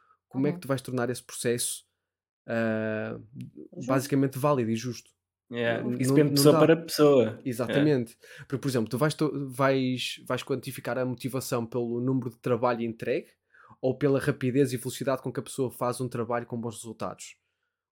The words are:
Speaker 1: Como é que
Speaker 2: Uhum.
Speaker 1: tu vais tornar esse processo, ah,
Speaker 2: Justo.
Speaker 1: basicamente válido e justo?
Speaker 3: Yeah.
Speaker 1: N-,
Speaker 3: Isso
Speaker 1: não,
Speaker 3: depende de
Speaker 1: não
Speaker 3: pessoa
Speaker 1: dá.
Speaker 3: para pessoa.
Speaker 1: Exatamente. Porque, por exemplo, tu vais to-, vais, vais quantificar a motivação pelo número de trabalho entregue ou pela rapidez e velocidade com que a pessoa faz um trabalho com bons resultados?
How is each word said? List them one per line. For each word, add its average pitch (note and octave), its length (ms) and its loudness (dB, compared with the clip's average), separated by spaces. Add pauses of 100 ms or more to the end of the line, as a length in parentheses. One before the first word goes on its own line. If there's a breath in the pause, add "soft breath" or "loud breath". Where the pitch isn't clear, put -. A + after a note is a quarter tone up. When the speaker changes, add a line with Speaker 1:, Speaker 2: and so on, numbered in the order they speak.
(300)
Speaker 1:
Como C3+ 180 0
é D3 60 2
que F3+ 60 -10
Speaker 2:
Uhum. - 20 -14
Speaker 1:
tu C3 60 -10
vais C3 140 -2
tornar B2 280 -2
esse A#2+ 120 -6
processo, - 640 -4 (600)
ah, A2 720 -2 (580)
Speaker 2:
Justo. C3+ 380 0
Speaker 1:
basicamente C3+ 240 0
válido B2+ 320 2
e A2+ 40 0
justo? A#2+ 360 -8 (400)
Speaker 3:
Yeah. A#2 320 0
Speaker 1:
N-, B2 160 -2
Speaker 3:
Isso C3 120 4
Speaker 1:
não, C3+ 40 4
Speaker 3:
depende D3 140 6
de C#3+ 60 0
Speaker 1:
não C#3 120 6
Speaker 3:
pessoa D3+ 100 10
Speaker 1:
dá. - 20 4
Speaker 3:
para D#3 180 8
pessoa. C3+ 680 4
Speaker 1:
Exatamente. B2 720 0 (300 loud breath)
Porque, C3+ 100 -4
por B2+ 120 -6
exemplo, A#2 200 0
tu B2+ 80 -4
vais D3+ 160 2
to-, C#3+ 360 -2
vais, C3 760 0
vais B2+ 160 -2
quantificar B2+ 540 -6
a B2+ 80 0
motivação B2 600 -4
pelo A#2+ 360 -2
número B2+ 300 0
de - 80 -16
trabalho A#2+ 440 0
entregue A#2 460 -4 (520 soft breath)
ou B2+ 160 0
pela C3+ 220 2
rapidez C3 540 2
e B2+ 40 -2
velocidade B2+ 440 -4
com C3 100 -6
que - 80 -6
a B2 40 -4
pessoa B2+ 280 -2
faz B2 300 -4
um B2 80 -2
trabalho A#2+ 380 -4
com A#2+ 120 -6
bons A2+ 180 -6
resultados? G#2 600 -10 (560)